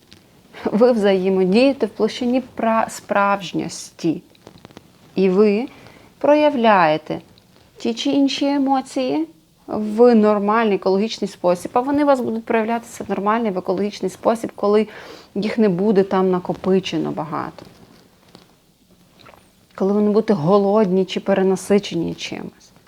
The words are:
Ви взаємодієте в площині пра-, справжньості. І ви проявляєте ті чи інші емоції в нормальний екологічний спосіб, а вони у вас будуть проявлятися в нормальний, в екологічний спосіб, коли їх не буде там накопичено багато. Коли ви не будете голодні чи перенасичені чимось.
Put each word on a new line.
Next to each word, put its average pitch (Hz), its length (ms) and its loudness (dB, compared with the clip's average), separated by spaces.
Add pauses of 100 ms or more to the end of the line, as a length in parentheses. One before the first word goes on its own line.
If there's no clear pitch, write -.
(640)
Ви 240 260 4
взаємодієте 196 920 2
в 208 40 -2
площині 247 540 -2 (120)
пра-, 226 340 -2
справжньості. 180 1300 -4 (920)
І 190 140 2
ви 208 380 2 (500)
проявляєте 226 1040 2 (560)
ті 233 160 -4
чи 233 160 -4
інші 277 360 0
емоції 269 840 -2 (400)
в 214 480 4
нормальний 208 600 2
екологічний 196 520 -2
спосіб, 175 460 -2
а 247 60 2
вони 285 240 0
у 285 40 0
вас 277 120 4
будуть 233 260 -6
проявлятися 226 580 -4
в - 60 -10
нормальний, 208 420 -2
в 180 60 -6
екологічний 185 540 -4
спосіб, 226 440 -2
коли 208 320 2 (480)
їх 208 220 -4
не 220 120 4
буде 190 340 2
там 190 280 0
накопичено 180 800 -2
багато. 147 540 -10 (2000)
Коли 196 180 0
ви 208 80 2
не 208 80 2
будете 214 240 2
голодні 196 720 2
чи 190 140 -8
перенасичені 190 960 -2
чимось. - 560 -14 (160)